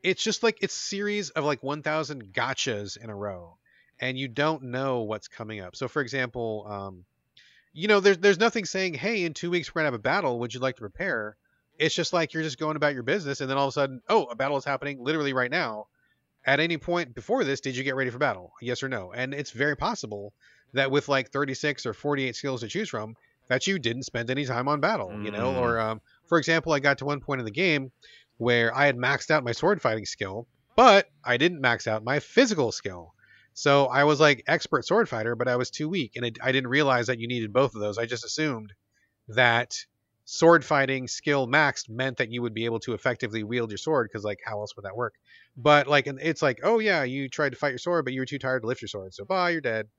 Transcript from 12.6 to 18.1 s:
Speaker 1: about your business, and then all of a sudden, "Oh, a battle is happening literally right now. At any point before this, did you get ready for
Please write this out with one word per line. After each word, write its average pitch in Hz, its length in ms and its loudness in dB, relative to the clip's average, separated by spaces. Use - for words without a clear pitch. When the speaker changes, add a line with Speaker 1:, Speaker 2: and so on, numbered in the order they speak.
Speaker 1:
about 147 180 2
your 127 80 -6
business, 143 400 -2
and 135 80 -4
then 135 80 0
all 139 80 4
of 135 40 0
a 131 40 -6
sudden, 135 340 -2
"Oh, 202 180 4
a 120 100 -12
battle 139 220 0
is 131 80 -4
happening 139 380 -4
literally 143 300 0
right 123 160 0
now. 123 380 -4
At 139 140 4
any 170 180 0
point 170 380 -4
before 220 280 -2
this, 139 180 -2
did 127 140 -4
you 131 80 -4
get 135 120 -2
ready 131 140 0
for 117 80 -8